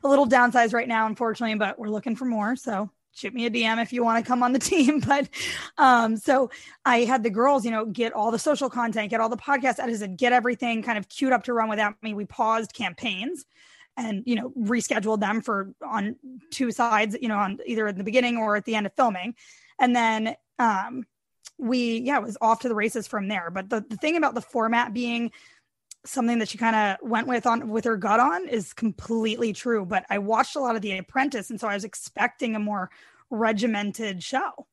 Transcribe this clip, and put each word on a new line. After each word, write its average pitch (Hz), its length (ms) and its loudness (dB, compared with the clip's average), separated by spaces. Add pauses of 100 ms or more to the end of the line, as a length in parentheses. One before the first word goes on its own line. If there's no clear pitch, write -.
a 277 40 2
little 277 200 6
downsized 240 460 6
right 240 140 0
now, 220 200 2
unfortunately, 220 500 -2
but 202 220 -2
we're 214 100 -6
looking 214 260 -2
for 254 100 -6
more. 226 300 0
So 208 360 -4 (200)
shoot 208 220 -10
me 240 140 -2
a - 20 0
D 233 140 0
M 226 160 2
if 233 120 -4
you 240 120 0
wanna 226 180 2
come 247 220 0
on 247 100 2
the 269 60 4
<laughs> - 0 -
team. 302 400 4
But, 285 300 2 (500)
um, 233 360 6
so 254 360 2 (340)
I 240 200 4
had 240 180 2
the 226 80 0
girls, 240 340 4
you 233 60 -2
know, 220 140 -2
get 226 280 -2
all 220 160 0
the 226 80 0
social 285 320 0
content, 226 400 -2
get 226 100 0
all 226 100 2
the 240 60 -4
podcast 262 440 0
edited, 208 360 -4
get 240 160 2
everything 233 520 2
kind 220 160 -2
of 196 100 -12
queued 262 240 0
up 240 120 2
to 247 80 -4
run 226 160 2
without 208 340 0
me. 220 100 -6
We 202 120 -6
paused 226 460 -2
campaigns 208 760 -8 (520)
and, 220 280 -4
you 240 100 0
know, 247 240 -4
rescheduled 220 640 0
them 214 200 0
for 196 300 -4 (100)
on 214 360 -6 (340)
two 247 200 -2
sides, 220 500 2
you 233 80 -2
know, 208 80 -2
on 196 280 -2
either 220 220 -2
in 196 100 -6
the 196 60 -6
beginning 240 320 2
or 214 220 0
at 202 80 -4
the 226 100 -2
end 214 100 0
of 190 80 -6
filming. 220 420 0 (440)
And 247 160 4
then, 226 400 0 (240)
um, 226 460 0 (520)
we, 240 420 0
yeah, 262 180 0
it 226 60 -2
was 220 180 -8
off 226 180 4
to 254 80 -4
the 233 80 0
races 214 320 -2
from 202 220 -4
there. 180 200 -4
But 190 200 -8
the, 220 200 -2
the 220 60 -8
thing 320 220 0
about 277 180 2
the 226 60 -4
format 233 520 0
being 233 380 -2 (720)
something 233 340 0
that 214 100 -2
she 208 80 -12
kinda 220 440 2
went 233 280 -2
with 247 180 0
on, 233 220 0
with 214 160 -2
her 226 100 0
gut 208 240 2
on 339 300 2
is 220 240 -4
completely 226 800 -2
true. 220 320 -2
But 185 240 -2
I 202 80 0
watched 220 400 0
a - 20 -2
lot 247 160 0
of 214 60 -4
The 196 160 -4
Apprentice, 254 520 -4
and 220 80 -8
so 220 120 -4
I 202 60 -2
was 202 100 -6
expecting - 720 -4
a - 20 -2
more 208 300 -4 (400)
regimented 214 920 0
show. - 520 -6